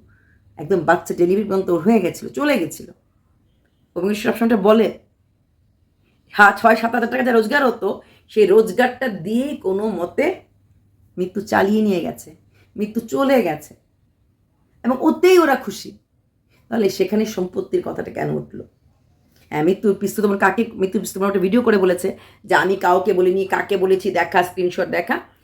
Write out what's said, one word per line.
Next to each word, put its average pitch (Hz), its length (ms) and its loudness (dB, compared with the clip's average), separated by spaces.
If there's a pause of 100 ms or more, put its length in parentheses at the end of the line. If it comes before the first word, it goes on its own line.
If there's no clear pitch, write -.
(560)
একদম 165 240 -2
বাচ্চা - 340 0
ডেলিভারি 190 340 0
পর্যন্ত 190 220 -2
ওর 170 100 0
হয়ে 214 200 2
গেছিলো, - 300 -6
চলে 277 280 0
গেছিলো। - 340 -10 (1040)
এবং 190 180 -2
সবসময়টা 226 420 0
বলে, 208 420 4 (1300)
হ্যাঁ, 208 240 6
ছয় 226 200 4
সাত 233 180 -4
হাজার 233 160 -2
টাকা 254 120 -2
যা 240 100 0
রোজগার 233 340 2
হতো, 214 360 -4 (260)
সেই 214 180 4
রোজগারটা 240 600 2
দিয়েই 220 480 -6
কোনো 196 320 -4
মতে 185 520 -4 (800)
মৃত্যু 185 240 -6
চালিয়ে 208 400 2
নিয়ে 196 180 0
গেছে, - 360 -12 (400)
মৃত্যু 214 320 -6
চলে 269 340 2
গেছে, 160 320 -6 (1120)
এবং 254 160 0
ওতেই 359 380 4
ওরা 277 180 4
খুশি। - 420 -10 (720)
তাহলে 226 200 0
সেখানে 208 380 -2
সম্পত্তির 185 580 -4
কথাটা 160 260 -8
কেন 147 200 -6
উঠলো? 147 340 -8 (840)
হ্যাঁ, 151 140 -2
মৃত্যুর 196 300 2
পিস্তু 202 340 -2
বোন 196 100 0
কাকে, 202 260 0 (100)
মৃত্যুর 190 280 -4
পিস্তু - 180 -8
বোন 196 80 0
একটা 196 120 -2
ভিডিও 196 220 2
করে 214 160 4
বলেছে 185 400 0 (260)
যে, 185 100 0
"আমি 175 220 2
কাউকে 190 360 2
বলিনি, 185 320 0
কাকে 190 320 -4
বলেছি 190 340 0
দেখা, 175 320 0
স্ক্রিনশট 180 460 -4
দেখা।" 175 320 -4 (240)